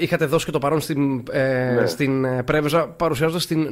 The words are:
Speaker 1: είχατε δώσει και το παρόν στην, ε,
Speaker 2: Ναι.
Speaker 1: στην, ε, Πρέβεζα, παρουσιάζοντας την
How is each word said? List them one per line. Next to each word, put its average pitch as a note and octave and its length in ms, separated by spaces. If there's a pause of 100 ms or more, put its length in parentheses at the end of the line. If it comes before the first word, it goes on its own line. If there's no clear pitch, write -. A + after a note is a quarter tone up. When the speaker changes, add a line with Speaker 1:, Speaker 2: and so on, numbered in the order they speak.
Speaker 1:
είχατε D#3+ 240
δώσει D3+ 180
και - 60
το D3+ 80
παρόν D3 220
στην, C#3 500
ε, C3 500
Speaker 2:
Ναι. G#2 60
Speaker 1:
στην, C3+ 380
ε, B2+ 180
Πρέβεζα, D3+ 460
παρουσιάζοντας D#3+ 580
την D#3 260